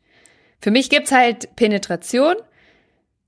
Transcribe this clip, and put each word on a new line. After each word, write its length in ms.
Für 120
mich 180
gibt's 220
halt 440
Penetration, 800